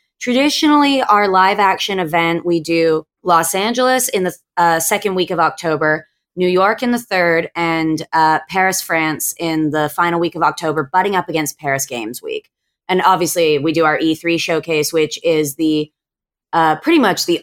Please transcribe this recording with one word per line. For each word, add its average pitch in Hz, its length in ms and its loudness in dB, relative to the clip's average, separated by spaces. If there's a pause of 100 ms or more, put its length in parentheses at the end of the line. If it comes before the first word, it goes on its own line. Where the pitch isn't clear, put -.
(180)
Traditionally, 285 840 2
our 208 260 2
live 190 300 4
action 190 400 0
event, 170 480 -2
we 175 120 2
do 165 480 0 (160)
Los 165 320 2
Angeles 247 540 0
in 190 160 -2
the, 175 80 -2 (240)
uh, 170 240 2
second 202 340 -2
week 185 160 -2
of 170 80 -2
October, 156 720 0 (260)
New 180 140 0
York 190 340 2
in 240 80 0
the 240 80 0
third, 170 560 -2
and, 160 600 -2
uh, 156 240 4 (100)
Paris, 185 320 0
France 156 580 -4
in 160 340 -2
the 151 180 -2
final 170 280 -2
week 170 160 -2
of 160 80 -4
October, 147 480 -2
butting 190 260 0
up 175 120 -4
against 156 300 -4
Paris 139 260 -4
Games 120 380 -10
Week. 71 260 -10 (400)
And 185 140 0
obviously, 165 560 2
we 156 140 -2
do 160 120 2
our 151 140 2
E 160 160 0
three 170 240 -2
showcase, 160 520 -2
which 156 320 -2
is 156 340 0
the, 156 360 -2 (600)
uh, 160 220 2
pretty 330 220 2
much 196 260 2
the 170 180 -2